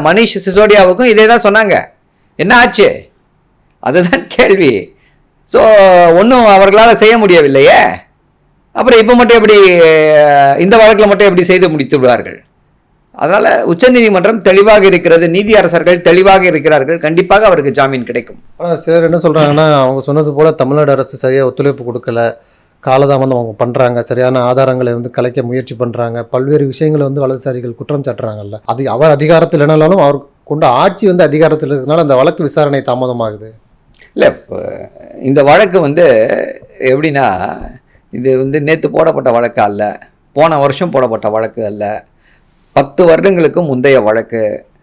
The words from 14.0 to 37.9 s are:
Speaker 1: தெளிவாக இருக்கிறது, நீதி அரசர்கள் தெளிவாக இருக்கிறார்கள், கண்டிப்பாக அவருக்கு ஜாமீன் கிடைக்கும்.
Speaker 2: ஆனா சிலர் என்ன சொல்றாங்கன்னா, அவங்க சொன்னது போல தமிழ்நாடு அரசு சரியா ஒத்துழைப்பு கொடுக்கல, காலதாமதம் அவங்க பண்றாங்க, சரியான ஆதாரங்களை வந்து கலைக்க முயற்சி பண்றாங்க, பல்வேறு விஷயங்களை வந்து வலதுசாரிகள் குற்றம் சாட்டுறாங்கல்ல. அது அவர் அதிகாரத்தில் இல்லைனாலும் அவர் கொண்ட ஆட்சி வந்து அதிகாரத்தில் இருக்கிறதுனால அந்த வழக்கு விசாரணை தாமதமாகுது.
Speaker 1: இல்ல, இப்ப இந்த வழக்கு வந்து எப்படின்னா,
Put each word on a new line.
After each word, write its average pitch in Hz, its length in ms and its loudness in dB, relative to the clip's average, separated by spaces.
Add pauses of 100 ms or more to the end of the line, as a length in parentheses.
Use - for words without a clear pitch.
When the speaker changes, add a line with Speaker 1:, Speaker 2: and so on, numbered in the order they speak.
Speaker 1:
தெளிவாக 196 440 4
இருக்கிறது, 170 420 0
நீதி 208 280 0
அரசர்கள் 175 440 0
தெளிவாக 185 440 2
இருக்கிறார்கள், 151 540 0
கண்டிப்பாக 185 480 0
அவருக்கு 151 240 0
ஜாமீன் 135 340 -2
கிடைக்கும். 120 380 -10 (140)
Speaker 2:
ஆனா 170 180 -6
சிலர் 165 280 0
என்ன 165 140 0
சொல்றாங்கன்னா, 156 640 0
அவங்க 135 200 -2
சொன்னது 143 340 -4
போல 156 160 2
தமிழ்நாடு 147 420 0
அரசு 135 240 -4
சரியா 135 280 -2
ஒத்துழைப்பு 127 480 -4
கொடுக்கல, 117 400 -4 (540)
காலதாமதம் 135 460 0
அவங்க 120 240 -6
பண்றாங்க, 123 460 -2
சரியான 123 500 -2
ஆதாரங்களை 127 400 -2
வந்து 120 180 -8
கலைக்க 127 320 -4
முயற்சி 123 320 -8
பண்றாங்க, 117 500 -8
பல்வேறு 139 420 -2
விஷயங்களை 147 400 -4
வந்து 139 200 -4
வலதுசாரிகள் 123 480 -8
குற்றம் 139 280 -8
சாட்டுறாங்கல்ல. 107 520 -10 (100)
அது 131 240 -6
அவர் 131 220 0
அதிகாரத்தில் 156 500 0
இல்லைனாலும் 156 400 2
அவர் 143 180 0 (260)
கொண்ட 151 220 -2
ஆட்சி 170 400 0
வந்து 180 180 2
அதிகாரத்தில் 156 460 0
இருக்கிறதுனால 143 280 -4
அந்த 147 160 0
வழக்கு 160 280 0
விசாரணை 143 440 -2
தாமதமாகுது. 120 640 -6 (640)
Speaker 1:
இல்ல, - 160 0
இப்ப - 440 -8 (480)
இந்த 139 220 0
வழக்கு 180 380 2
வந்து 139 480 2 (500)
எப்படின்னா, 131 800 -2 (540)